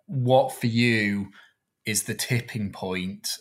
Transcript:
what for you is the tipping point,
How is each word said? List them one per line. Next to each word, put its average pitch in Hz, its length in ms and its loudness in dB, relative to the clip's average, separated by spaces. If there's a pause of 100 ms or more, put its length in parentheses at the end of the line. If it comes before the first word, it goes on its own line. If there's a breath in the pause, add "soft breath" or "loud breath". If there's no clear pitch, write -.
what 131 460 4
for - 160 -2
you 110 640 2 (540 soft breath)
is 107 180 -2
the 120 100 -6
tipping 113 580 -4
point, 92 680 -6